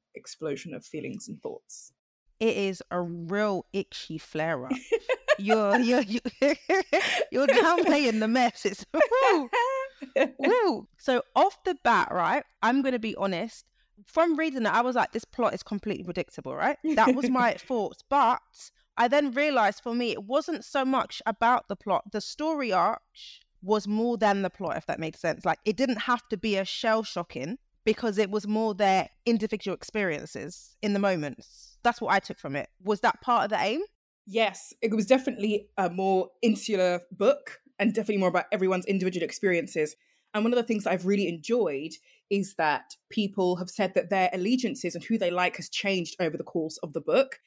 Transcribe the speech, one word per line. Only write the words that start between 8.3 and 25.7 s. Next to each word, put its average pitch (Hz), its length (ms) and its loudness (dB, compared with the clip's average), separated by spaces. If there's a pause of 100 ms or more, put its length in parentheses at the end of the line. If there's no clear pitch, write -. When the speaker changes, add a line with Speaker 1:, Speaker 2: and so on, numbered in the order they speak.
Speaker 2:
It's, 196 280 -4
woo, 453 560 4 (680)
Speaker 1:
<laughs> 277 120 4 (120)
Speaker 2:
woo. 359 480 2 (100)
So 254 240 0 (140)
off 320 300 4
the 359 180 0
bat, 226 260 4
right, 175 340 0 (180)
I'm 254 200 2
gonna 254 180 0
be 220 160 -6
honest, 196 500 -4 (400)
from 330 320 2
reading 277 260 -2
it, 190 100 2
I 220 80 4
was 247 140 -2
like, 233 160 0
"This 226 140 -6
plot - 280 -2
is 190 100 -8
completely 202 400 -6
predictable," 170 520 -8
right? 233 220 -2 (180)
That 277 200 6
was 254 140 0
my 247 240 2
Speaker 1:
<laughs> - 60 -8
Speaker 2:
thoughts. - 500 -4
But 254 320 4 (560)
I 240 100 4
then 285 240 2
realised 247 520 2
for 233 100 -4
me, 240 180 -2
it 196 120 -6
wasn't 269 420 -2
so 269 200 -2
much 262 400 -2
about 226 420 2
the - 80 -8
plot. - 360 -2
The 208 100 -6
story 294 500 -4
arc 185 300 2 (600)
was 202 260 0
more 226 300 0
than 202 240 4
the 185 80 0
plot, 170 280 -6
if 156 80 -10
that - 140 -4
makes 160 200 -8
sense. - 240 -2
Like, 175 220 0
it 208 100 0